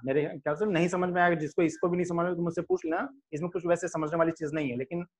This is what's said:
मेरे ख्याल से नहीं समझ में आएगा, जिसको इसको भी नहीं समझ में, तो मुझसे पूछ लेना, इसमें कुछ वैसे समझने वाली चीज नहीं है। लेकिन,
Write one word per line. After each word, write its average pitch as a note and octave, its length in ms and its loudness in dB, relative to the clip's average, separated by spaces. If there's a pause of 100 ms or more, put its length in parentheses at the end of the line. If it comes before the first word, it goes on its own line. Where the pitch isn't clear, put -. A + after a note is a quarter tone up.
मेरे C#3 220 2
ख्याल D3+ 300 -4
से G#3 100 0
नहीं F3 220 4
समझ F3+ 260 0
में F3+ 80 4
आएगा, F3 140 4
जिसको D#3 260 0
इसको E3 260 2
भी F3 80 2
नहीं F3+ 80 0
समझ E3+ 220 0
में, F3+ 100 -2
तो E3+ 60 -2
मुझसे E3+ 200 -2
पूछ F#3 220 -2
लेना, F3+ 240 -2 (240)
इसमें D#3+ 180 -4
कुछ F3 160 -6
वैसे E3+ 220 2
समझने D#3 300 -2
वाली E3 140 4
चीज D#3+ 220 -6
नहीं D3 160 -2
है। A#2+ 60 -6
लेकिन, E3+ 300 -6 (120)